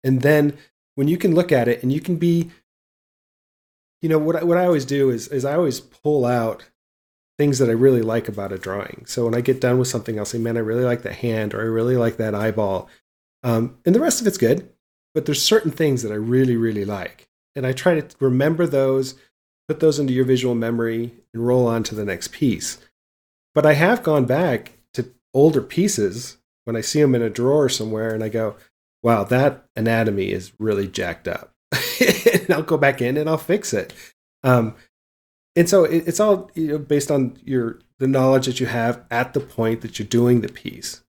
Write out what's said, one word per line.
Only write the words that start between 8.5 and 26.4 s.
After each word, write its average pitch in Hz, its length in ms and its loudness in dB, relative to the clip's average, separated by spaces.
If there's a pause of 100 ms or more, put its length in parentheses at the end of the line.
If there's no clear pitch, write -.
a 95 60 -8
drawing. 98 480 -10
So - 180 -4
when 113 100 0
I 120 60 0
get 131 200 0
done 123 180 2
with 127 100 0
something, 113 300 -6
I'll 104 60 -4
say, 117 140 -8
"Man, 117 180 -2
I 117 40 -2
really 113 240 -2
like 123 180 0
that 95 140 -10
hand," 110 380 -4
or, 104 60 -6
"I 110 40 -4
really 113 320 0
like 117 200 0
that 110 180 -4
eyeball." 104 540 -4 (540)
Um, 120 420 0
and 180 100 4
the 240 60 4
rest 311 200 0
of 226 60 -2
it's 190 120 -2
good, 117 300 0 (460)
but 151 120 -2
there's 143 160 -2
certain 214 300 2
things 139 300 0
that 107 100 -6
I 104 40 -6
really, 120 400 2
really 110 280 -2
like. 98 440 -10 (260)
And 131 120 -6
I 131 60 -2
try 160 280 0
to - 180 -16
remember 143 480 2
those, 135 480 0 (540)
put 156 120 -4
those 151 180 2
into 139 160 0
your 131 100 2
visual 127 300 2
memory, 117 580 -2 (220)
and 117 120 -4
roll 123 200 2
on 117 180 0
to 110 100 -8
the 107 100 -6
next 95 280 -6
piece. - 460 -2 (760)
But 151 120 4
I 151 80 6
have 190 280 2
gone 151 220 2
back 135 480 -2 (220)
to - 160 -6 (240)
older 143 260 6
pieces 117 800 -4 (260)